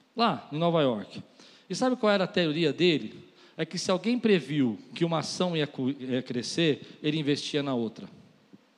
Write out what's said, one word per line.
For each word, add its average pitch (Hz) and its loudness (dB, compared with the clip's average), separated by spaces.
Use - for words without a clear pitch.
lá 202 0
em 147 -4
Nova 165 2
York. 107 -2
E 180 -6
sabe 254 2
qual 214 2
era 196 4
a 165 0
teoria 156 2
dele? 139 0
É 160 -4
que 165 -6
se - -2
alguém 196 0
previu 151 2
que 170 0
uma 165 0
ação 180 -2
ia 151 2
cu-, 135 -2
ia 127 -4
crescer, 123 -2
ele 151 0
investia 143 -2
na 139 -2
outra. 113 -4